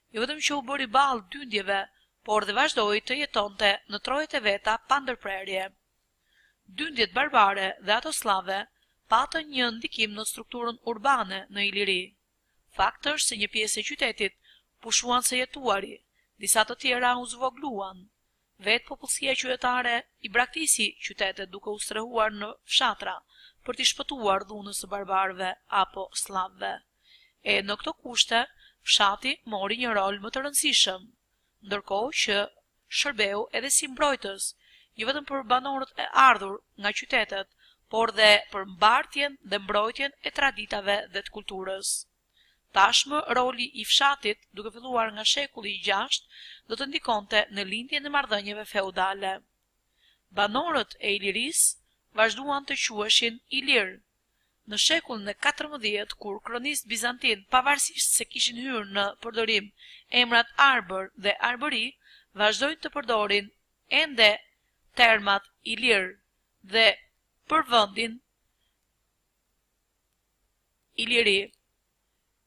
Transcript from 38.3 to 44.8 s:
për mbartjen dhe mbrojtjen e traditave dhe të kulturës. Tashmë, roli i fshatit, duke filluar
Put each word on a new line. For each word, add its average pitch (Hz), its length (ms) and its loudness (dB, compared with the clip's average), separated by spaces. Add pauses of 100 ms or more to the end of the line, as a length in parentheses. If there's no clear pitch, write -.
për 196 180 -8
mbartjen 269 720 2
dhe 202 180 -4
mbrojtjen 214 600 -2
e - 120 -10
traditave 208 640 -4 (100)
dhe 196 160 -8
të - 120 -18
kulturës. 190 560 -8 (840)
Tashmë, - 540 4
roli 247 420 0
i 220 140 -10
fshatit, 277 640 2
duke 208 240 -14
filluar 233 400 -2